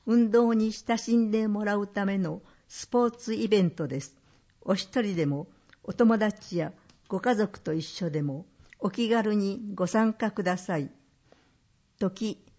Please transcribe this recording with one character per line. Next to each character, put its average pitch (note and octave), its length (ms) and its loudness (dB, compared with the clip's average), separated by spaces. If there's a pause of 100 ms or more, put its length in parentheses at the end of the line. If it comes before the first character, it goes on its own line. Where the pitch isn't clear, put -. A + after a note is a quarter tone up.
運 A#3 260 4
動 A#3 220 6
に A3 180 2
親 - 260 -2
し A3+ 180 0
ん A3+ 160 4
で A3 160 2
も G#3 160 -2
ら G#3 140 0
う G3+ 100 -2
た G3+ 180 -4
め G3 120 0
の F3 240 -2 (260)
ス - 200 -16
ポ A#3+ 200 2
ー A#3 80 -4
ツ A3+ 200 -6
イ A3 120 -2
ベ G3+ 140 4
ン F3 100 2
ト D#3 160 -6
で C3 140 -6
す。 - 160 -18 (440)
お - 120 -2
一 A3 280 -2
人 G3+ 140 -2
で E3 100 0
も、 C#3+ 220 -2 (360)
お - 100 -10
友 A3+ 240 4
達 G3+ 400 -2
や D#3 160 -4 (340)
ご F#3+ 120 -4
家 F#3 160 2
族 G#3 240 -2
と D#3 140 -4
一 D#3+ 100 -2
緒 - 260 -6
で D3+ 120 -2
も、 C#3+ 240 -6 (340)
お G3+ 100 -2
気 A#3 200 -2
軽 G#3+ 260 2
に G3 260 -2 (140)
ご F3+ 120 -2
参 A3 240 2
加 G#3+ 200 -4
く G3+ 120 -6
だ F3+ 140 0
さ F3+ 220 -4
い。 C#3 120 -6 (1080)
時、 G3 440 -4 (160)